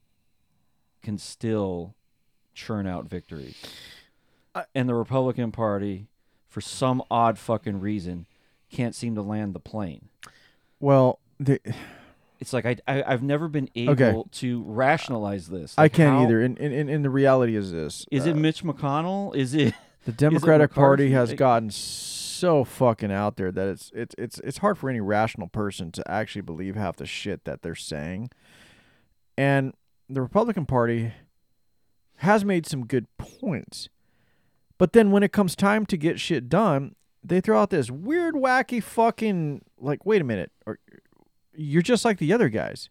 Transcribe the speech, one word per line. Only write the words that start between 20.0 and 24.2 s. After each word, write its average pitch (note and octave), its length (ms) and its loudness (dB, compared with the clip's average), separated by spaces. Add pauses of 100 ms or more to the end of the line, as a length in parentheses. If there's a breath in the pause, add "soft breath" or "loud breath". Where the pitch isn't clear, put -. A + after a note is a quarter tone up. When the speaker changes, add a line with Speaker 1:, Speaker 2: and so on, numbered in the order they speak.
Speaker 2:
the B2 60 -6
Speaker 1:
is - 40 -8
it - 20 -16
Speaker 2:
Democratic D#3 540 6
Party C#3 340 6
Speaker 1:
McCarthy? C3 80 4
Speaker 2:
has B2 160 4
Speaker 1:
Like C#3 80 -6
Speaker 2:
gotten A#2 340 2
so - 920 -2
fucking A2+ 480 0
out G#2 260 -2
there F#2 140 -4
that F#2+ 160 -2
it's, - 260 -8
it's, A2+ 240 -10
it's, A2+ 220 -10